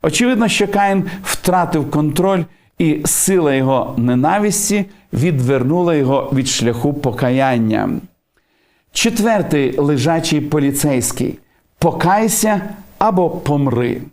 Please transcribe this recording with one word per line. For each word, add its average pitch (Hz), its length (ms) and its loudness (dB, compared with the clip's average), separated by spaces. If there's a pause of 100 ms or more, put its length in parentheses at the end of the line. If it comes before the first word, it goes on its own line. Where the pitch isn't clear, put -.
Очевидно, 233 460 0
що 202 200 0
Каїн 202 360 0 (200)
втратив 165 680 -2
контроль, 170 520 0 (340)
і 151 280 0
сила 175 480 2
його 131 440 0
ненависті 185 880 0 (280)
відвернула 139 840 0
його 135 380 0
від 131 140 0
шляху 117 460 -2
покаяння. 123 960 0 (1000)
Четвертий 180 880 0
лежачий 151 640 0
поліцейський: 143 1000 -2 (400)
«Покайся 190 840 2 (360)
або 185 320 2
помри». 127 720 0 (120)